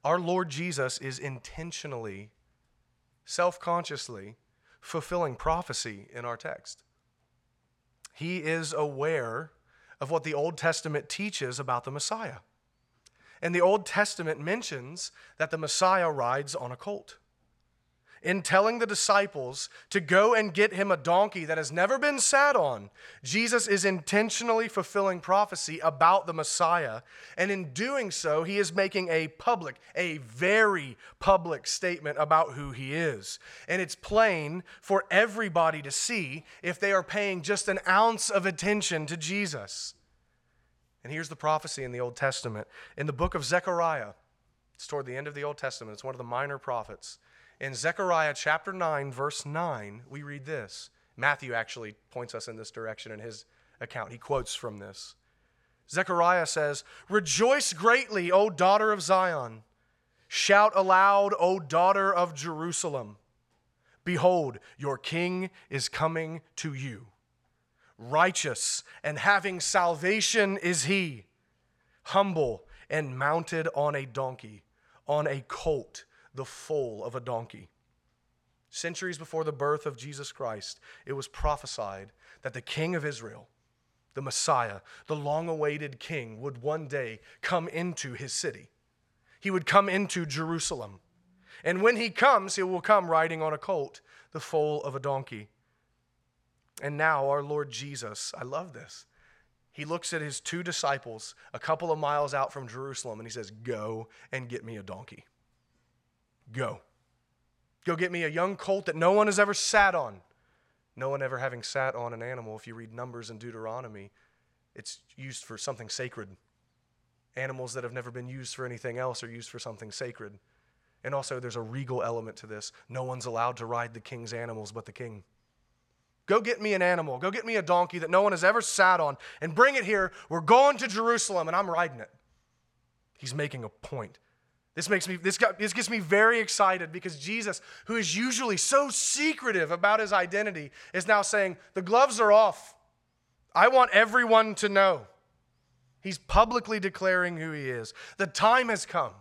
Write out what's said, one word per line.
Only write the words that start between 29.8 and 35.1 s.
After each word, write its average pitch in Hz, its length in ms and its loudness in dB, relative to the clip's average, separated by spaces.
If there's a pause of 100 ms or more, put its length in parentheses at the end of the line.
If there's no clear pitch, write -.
a 165 240 -2
very 156 800 2 (220)
public 170 480 2
statement 165 520 -4
about 156 340 4
who 139 180 -8
he 135 240 -8
is. 143 420 -4 (300)
And 180 120 0
it's 175 140 -4
plain 180 680 0 (180)
for 196 300 2